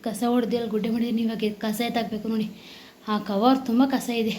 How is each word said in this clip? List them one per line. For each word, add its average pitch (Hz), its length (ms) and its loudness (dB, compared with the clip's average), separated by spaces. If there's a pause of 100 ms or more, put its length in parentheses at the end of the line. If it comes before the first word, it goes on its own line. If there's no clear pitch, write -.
ಕಸ 220 160 -4 (100)
ಹೊಡ್ದು 233 260 2
ಅಲ್ಲಿ 233 160 -2
ಗುಡ್ಡೆ 214 200 0
ಮಾಡಿದ್ದೀನಿ. 226 320 0
ಇವಾಗ 220 240 -2
ಇದು 208 160 -6
ಕಸ 214 140 -2 (100)
ಎತ್ತಾಕ್ಬೇಕು 226 440 -4
ನೋಡಿ. 214 140 0 (640)
ಆ - 20 2 (160)
ಕವರ್ 233 300 4 (100)
ತುಂಬ 233 120 4 (120)
ಕಸ - 140 -2 (140)
ಇದೆ 214 180 0